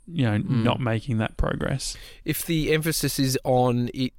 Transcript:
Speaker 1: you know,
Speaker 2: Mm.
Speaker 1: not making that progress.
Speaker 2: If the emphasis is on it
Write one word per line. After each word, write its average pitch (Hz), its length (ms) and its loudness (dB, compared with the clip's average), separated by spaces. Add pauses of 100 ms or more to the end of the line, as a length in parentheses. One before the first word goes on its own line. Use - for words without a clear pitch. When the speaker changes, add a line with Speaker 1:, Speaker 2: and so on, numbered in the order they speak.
Speaker 1:
you 165 200 0
know, 104 120 2
Speaker 2:
Mm. 117 260 0
Speaker 1:
not 117 160 2
making 113 380 0
that - 200 -2
progress. - 580 -2 (300)
Speaker 2:
If - 180 -4
the 156 300 0
emphasis 156 440 0
is 131 260 2
on 123 500 2
it 127 240 -2